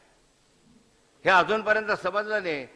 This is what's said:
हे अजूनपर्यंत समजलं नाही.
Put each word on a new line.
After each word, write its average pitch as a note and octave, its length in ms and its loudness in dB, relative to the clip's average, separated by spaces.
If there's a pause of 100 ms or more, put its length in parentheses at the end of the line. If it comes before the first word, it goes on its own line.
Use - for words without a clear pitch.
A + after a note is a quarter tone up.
(1200)
हे F3+ 60 4
अजूनपर्यंत G#3 640 2
समजलं G#3 480 -4
नाही. D3+ 340 -6